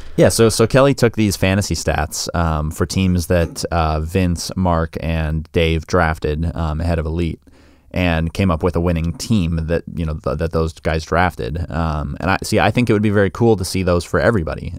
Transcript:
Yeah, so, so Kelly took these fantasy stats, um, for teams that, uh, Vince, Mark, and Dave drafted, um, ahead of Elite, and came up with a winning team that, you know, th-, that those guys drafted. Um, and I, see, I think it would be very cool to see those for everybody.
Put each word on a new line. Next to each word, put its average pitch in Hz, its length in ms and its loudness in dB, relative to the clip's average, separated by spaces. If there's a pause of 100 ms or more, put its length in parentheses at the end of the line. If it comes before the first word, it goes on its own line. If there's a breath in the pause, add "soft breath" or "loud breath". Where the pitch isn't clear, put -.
(180 loud breath)
Yeah, 123 120 6
so, 113 200 4
so 113 160 2
Kelly 135 280 6
took 117 220 0
these 107 200 2
fantasy 95 400 0
stats, - 600 -4
um, 78 360 0
for 90 140 -2
teams 90 420 0
that, 85 440 0
uh, 78 300 0
Vince, 87 540 -2
Mark, 85 440 0
and 80 520 -4
Dave 82 360 2
drafted, 78 680 0
um, 78 240 -4
ahead 82 200 -2
of 78 60 -4
Elite, 82 360 -4 (500 soft breath)
and 82 420 0
came 98 180 0
up 80 120 -2
with 90 120 0
a 85 60 0
winning 85 320 0
team 85 540 -2
that, 82 160 -2 (100)
you 82 120 -4
know, 78 100 -4
th-, 71 220 -4
that 80 140 -4
those 80 220 -2
guys 80 320 -4
drafted. 82 640 -2
Um, 76 500 -4
and 90 120 0
I, 95 120 2
see, 104 160 0
I 80 120 4
think 120 180 2
it 113 40 4
would 104 80 2
be 110 80 2
very 101 200 4
cool 113 280 4
to 90 80 -4
see 95 180 -2
those 87 200 2
for - 160 -2
everybody. 80 580 0